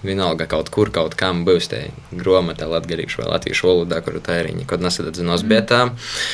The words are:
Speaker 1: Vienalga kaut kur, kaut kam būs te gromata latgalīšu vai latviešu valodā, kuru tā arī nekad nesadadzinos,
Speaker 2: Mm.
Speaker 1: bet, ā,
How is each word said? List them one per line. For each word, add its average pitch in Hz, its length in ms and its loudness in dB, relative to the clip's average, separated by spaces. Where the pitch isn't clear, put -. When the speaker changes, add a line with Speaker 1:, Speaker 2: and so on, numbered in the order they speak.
Speaker 1:
Vienalga 90 480 0
kaut 80 240 -2
kur, 104 180 2
kaut 80 240 0
kam 90 300 0
būs 87 260 4
te - 140 -6
gromata 87 580 0
latgalīšu 82 540 -4
vai - 100 -4
latviešu - 380 0
valodā, 85 340 4
kuru 80 220 -6
tā 85 160 0
arī 82 160 -2
nekad 87 260 -4
nesadadzinos, 87 640 -2
Speaker 2:
Mm. 110 80 4
Speaker 1:
bet, 107 180 4
ā, 120 140 6